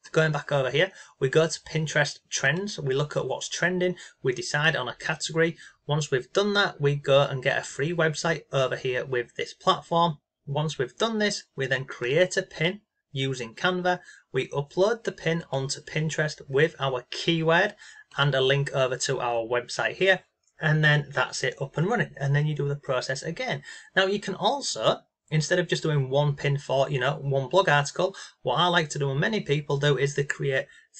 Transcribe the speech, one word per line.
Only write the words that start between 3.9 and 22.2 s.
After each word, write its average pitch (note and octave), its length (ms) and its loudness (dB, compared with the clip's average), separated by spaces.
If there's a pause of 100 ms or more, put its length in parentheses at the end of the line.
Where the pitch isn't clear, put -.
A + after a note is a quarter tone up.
we C3 120 0
decide D3 420 0
on B2 120 -4
a A2+ 60 -6
category. D#3+ 640 -2 (300)
Once D3 240 -2
we've B2 200 -2
done G3+ 220 2
that, G3+ 260 0
we C#3+ 160 2
go C#3+ 280 4
and C3+ 180 -2
get B2 160 0
a A2+ 60 -2
free D3 280 -4
website E3 600 0
over C3 240 0
here B2+ 280 -2
with B2 300 -4
this - 220 -8
platform. E3+ 640 2 (260)
Once D3 320 -4
we've B2+ 180 -4
done A3 220 -2
this, G#3 280 -2 (100)
we C3+ 100 -4
then C3 200 -2
create D3 520 0
a F#3+ 60 0
pin F#3 380 -4 (300)
using C3 420 -4
Canva. F3+ 460 0 (320)
We C3 160 -2
upload F#3 560 0
the C#4+ 80 -4
pin E3 400 -4
onto C3+ 300 -4
Pinterest D#3 680 -4
with D3 300 2
our C3+ 320 -2
keyword E3 640 2 (420)
and C#3+ 160 4
a C3+ 80 2
link C#3 320 2
over C3 240 0
to B2 220 -2
our A#2+ 260 -2
website A#2 500 -2
here. F#3 260 4 (380)
And D#3 240 4
then D3 280 4
that's - 320 -2
it C3 180 -2
up - 160 -6
and D#3+ 100 2
running. G3+ 300 0
And C#3 180 2